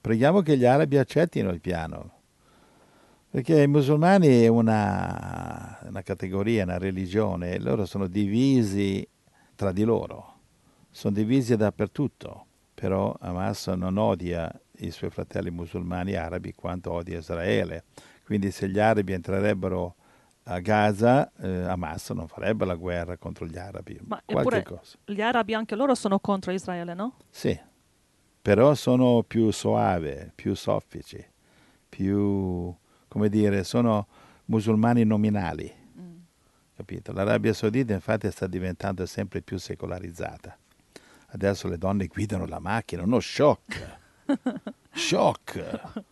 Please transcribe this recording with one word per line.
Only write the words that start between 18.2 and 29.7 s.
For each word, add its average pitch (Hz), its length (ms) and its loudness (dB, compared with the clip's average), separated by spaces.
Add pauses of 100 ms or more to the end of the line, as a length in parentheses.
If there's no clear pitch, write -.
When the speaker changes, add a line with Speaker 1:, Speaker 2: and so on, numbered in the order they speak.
Speaker 1:
Quindi 98 260 -2
se 98 180 -6
gli 95 100 -2
arabi 104 340 2
entrerebbero 95 840 -2 (500)
a 90 160 -6
Gaza, 107 680 4 (100)
eh, 92 220 -4
Hamas 87 480 -6
non 90 180 -6
farebbe 104 360 -2
la 92 100 -2
guerra 87 420 -6
contro 85 300 -10
gli 82 100 -10
arabi. 90 500 -12
Speaker 2:
Ma - 180 -8
Speaker 1:
Qualche - 160 -2
Speaker 2:
eppure 233 220 0
Speaker 1:
cosa. - 420 -16
Speaker 2:
gli 208 160 -8
arabi 226 340 0
anche 220 200 -4
loro 254 200 2
sono 196 240 0
contro 190 340 -2
Israele, 175 420 -6
no? 214 200 -6 (160)
Speaker 1:
Sì, - 280 -2 (840)
però 117 320 8
sono 123 520 4
più 113 240 2
soave, 87 840 0